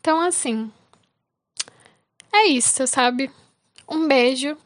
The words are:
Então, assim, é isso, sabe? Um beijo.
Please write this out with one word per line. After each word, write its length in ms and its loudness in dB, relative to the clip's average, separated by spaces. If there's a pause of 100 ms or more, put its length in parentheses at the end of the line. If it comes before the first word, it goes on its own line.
Então, 200 0
assim, 500 -4 (1600)
é 140 4
isso, 400 0
sabe? 440 -2 (580)
Um 200 -2
beijo. 580 2